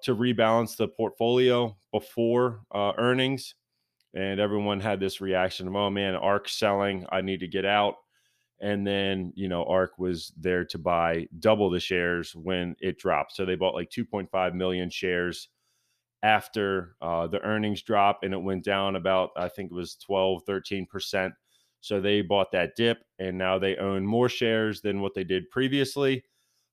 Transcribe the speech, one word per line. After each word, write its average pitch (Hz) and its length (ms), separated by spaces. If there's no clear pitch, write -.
to 127 120
rebalance 113 640
the 110 120
portfolio 120 880
before, 117 720
uh, 101 240
earnings. 127 580
And 98 260
everyone 104 400
had 101 200
this 98 200
reaction 92 460
of, 92 80
"Oh 101 160
man, 98 240
ark 98 340
selling, 98 640
I 95 100
need 95 200
to 90 80
get 95 160
out." 104 320
And 101 260
then, 98 480
you 95 140
know, 87 160
ark 92 340
was 90 400
there 90 280
to - 120
buy 85 500
double 104 280
the 87 120
shares 87 540
when 87 460
it 92 180
dropped. 78 340
So 98 120
they 92 120
bought, 90 180
like, 87 160
two 120 140
point 98 260
five 92 240
million 90 360
shares 87 580
after, 98 800
uh, 85 240
the 85 160
earnings 107 400
drop, 101 400
and 95 100
it 95 80
went 92 240
down 98 320
about, 92 400
I 90 120
think 92 240
it - 20
was 87 220
twelve, 95 480
thirteen 98 420
percent. 92 480
So 101 180
they 101 220
bought 95 300
that 87 220
dip, 117 300
and 92 180
now 92 220
they 95 180
own 98 300
more 117 240
shares 110 500
than 101 220
what 98 120
they 98 80
did 92 280
previously. 135 760